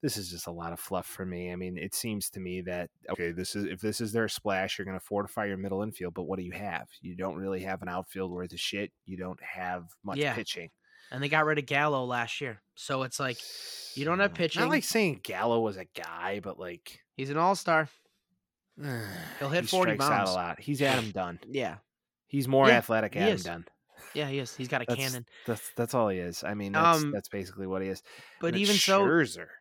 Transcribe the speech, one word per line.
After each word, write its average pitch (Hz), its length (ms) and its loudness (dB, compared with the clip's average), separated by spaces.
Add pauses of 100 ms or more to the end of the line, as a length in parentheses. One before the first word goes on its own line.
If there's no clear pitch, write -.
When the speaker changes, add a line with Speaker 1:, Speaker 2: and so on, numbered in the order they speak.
Speaker 1:
this 135 140 0
is 92 120 -6
just 87 160 -10
a 87 60 -8
lot 85 200 -8
of 85 80 -10
fluff 90 280 -4
for - 180 -8
me. 90 260 -6
I 90 40 -6
mean, 90 240 -6
it 95 160 -6
seems 107 340 -2
to - 100 -12
me 92 220 -6
that, 90 300 -6 (180)
okay, 87 220 -2
this 87 240 -4
is, 104 100 -2
if 92 160 -6
this 107 200 -2
is 110 100 -4
their 113 180 2
splash, 95 480 -2
you're 98 80 -6
gonna 95 140 -6
fortify 101 460 -4
your 98 120 -4
middle 98 240 -2
infield, 92 320 -6
but 92 100 -6
what 92 140 -4
do 92 80 -6
you 90 60 -8
have? 95 360 -8 (140)
You 90 140 -12
don't 90 220 -6
really 95 260 -4
have 95 180 -6
an 90 80 -6
outfield 92 420 -6
worth 90 220 -8
of 85 60 -10
shit. 101 320 -4 (140)
You 92 120 -10
don't 92 240 -8
have 90 440 -6 (180)
much 101 160 -4
Speaker 2:
Yeah. 143 160 0
Speaker 1:
pitching. 87 340 -8 (420)
Speaker 2:
And 131 120 -6
they 143 40 0
got 156 180 6
rid 151 120 4
of 143 80 -2
Gallo 143 400 2
last 120 340 -2
year. 120 220 -6 (140)
So 135 260 -4
it's 127 180 -4
like, 131 200 -2 (560)
you 139 100 -2
don't 175 140 2
have 202 120 6
Speaker 1:
So, 175 40 -12
Speaker 2:
pitching. 170 260 2
Speaker 1:
not 247 80 4
like 294 140 4
saying 190 400 2
Gallo 113 360 2
was 107 160 0
a 92 100 -10
guy, 87 580 -6
but, 98 160 -8
like, 87 400 -12 (180)
Speaker 2:
He's 135 140 -4
an 147 60 0
all-star. 165 560 4
Speaker 1:
<sighs> - 840 -20 (600)
Speaker 2:
He'll 139 100 -2
hit 170 140 2
Speaker 1:
he 113 40 -2
Speaker 2:
forty 185 280 4
Speaker 1:
strikes 135 100 4
out 147 60 6 (100)
a 98 40 4
Speaker 2:
bombs. 92 100 2
Speaker 1:
lot. 87 260 -2
He's 139 200 0
Adam 127 300 4
Dunn. 87 280 -4 (100)
Speaker 2:
Yeah. 117 280 -2 (500)
Speaker 1:
He's 139 200 0
more 135 220 10
Speaker 2:
Yeah, 123 80 12
Speaker 1:
athletic 110 380 2
Speaker 2:
he 101 40 -2
Speaker 1:
Adam 214 160 6
Speaker 2:
is. 92 80 -4
Speaker 1:
Dunn. 85 220 -6 (480)
Speaker 2:
Yeah, 147 160 -2
he 139 100 -2
is. 123 160 -6
He's 127 140 -6
got 135 120 0
a 117 60 -4
Speaker 1:
That's, 120 120 0
Speaker 2:
cannon. 127 260 -4 (200)
Speaker 1:
that's, - 300 -4
that's 117 180 0
all 117 140 6
he 92 120 2
is. 87 260 -6
I 98 80 -2
mean, 101 180 -2
that's, 160 320 6
Speaker 2:
Um, 147 80 0
Speaker 1:
that's 101 160 -4
basically 98 400 -6
what 95 140 0
he 95 80 -2
is. 95 120 -4 (380)
Speaker 2:
but 165 80 -2
Speaker 1:
And 170 80 0
then 190 60 2
Speaker 2:
even 208 140 6
so 190 300 6
Speaker 1:
Scherzer. 143 420 4 (140)